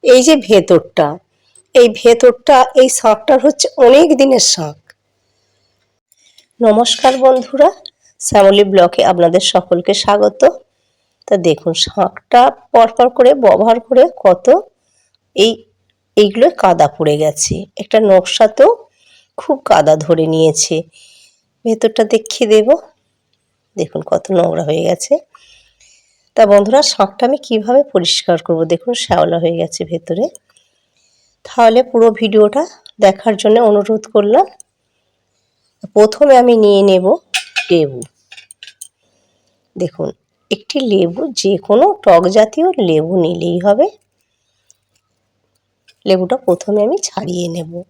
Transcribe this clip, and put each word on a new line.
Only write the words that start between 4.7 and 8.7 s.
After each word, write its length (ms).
নমস্কার 540
বন্ধুরা, 460
শ্যামলী 500